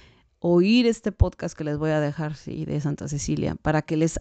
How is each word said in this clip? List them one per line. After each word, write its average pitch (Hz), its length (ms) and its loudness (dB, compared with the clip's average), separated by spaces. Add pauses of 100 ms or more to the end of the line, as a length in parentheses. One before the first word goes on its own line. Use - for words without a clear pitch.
(400)
Oír 185 480 6
este 226 240 0
podcast - 460 -6
que 156 60 -10
les 147 140 -4
voy 156 140 -2
a 156 80 2
dejar, 151 360 -4
sí, - 300 -10
de - 160 -4
Santa 143 260 -4
Cecilia, 147 480 -4
para 156 260 0
que 160 160 -4
les 165 240 0